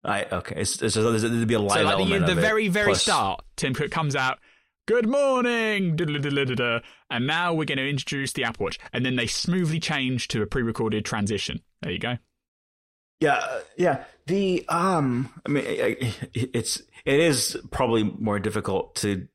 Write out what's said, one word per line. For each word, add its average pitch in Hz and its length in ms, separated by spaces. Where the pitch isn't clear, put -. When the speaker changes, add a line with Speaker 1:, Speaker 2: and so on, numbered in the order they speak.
Speaker 1:
I, 101 180
okay. - 360
It's, - 200
it's, 107 140
there's, 110 280
there'd 117 260
be 117 60
a 113 40
live 104 200
Speaker 2:
So, - 60
like, - 120
the, 98 60
Speaker 1:
element 98 240
Speaker 2:
the 180 60
Speaker 1:
of 170 60
it, - 20
Speaker 2:
very, 220 280
very 208 180
Speaker 1:
plus 196 160
Speaker 2:
start, 117 420
Tim 135 180
Cook 143 160
comes 151 260
out, 131 220
"Good 226 220
morning, 233 880
da, 175 80
da, 147 140
da, 143 120
da, 139 140
da, 127 100
da, 117 260
and 123 160
now 170 260
we're 156 120
gonna 139 180
introduce 139 500
the 135 120
Apple 117 200
Watch." 82 140
And 123 120
then 127 120
they 120 100
smoothly 170 540
change 131 480
to 113 140
a 104 40
pre-recorded 113 580
transition. 101 560
There - 100
you 90 60
go. 120 200
Speaker 1:
Yeah, 147 140
uh, 127 260
yeah. 165 280
The, 185 420
um, 160 640
I - 60
mean, 143 160
I, - 40
I, 117 140
it's, - 480
it 139 160
is 151 360
probably 113 340
more 104 340
difficult 101 580
to 101 380